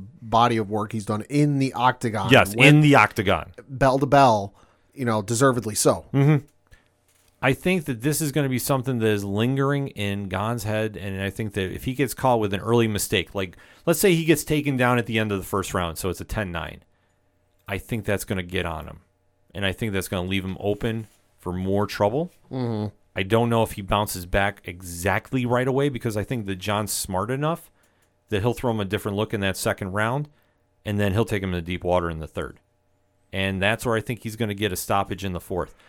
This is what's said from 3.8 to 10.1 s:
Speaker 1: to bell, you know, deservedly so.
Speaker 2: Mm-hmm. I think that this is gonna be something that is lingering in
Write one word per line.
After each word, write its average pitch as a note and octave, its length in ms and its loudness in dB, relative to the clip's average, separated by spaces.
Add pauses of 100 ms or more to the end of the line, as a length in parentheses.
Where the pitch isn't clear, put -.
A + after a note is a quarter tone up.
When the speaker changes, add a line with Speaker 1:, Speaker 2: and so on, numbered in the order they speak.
Speaker 1:
to C3 60 0
bell, B2 500 6 (380)
you B2 140 -8
know, A2 160 0
deservedly A2+ 520 0
so. G#2 380 0
Speaker 2:
Mm-hmm. C#3 320 4 (960)
I C3 140 2
think F3+ 320 0
that A#2 160 -6
this C#3+ 180 0
is D#3 100 -2
gonna C#3 200 0
be B2 80 -2
something C3 400 -2
that A2+ 100 2
is G#2 160 2
lingering C3+ 640 0
in G2+ 400 -4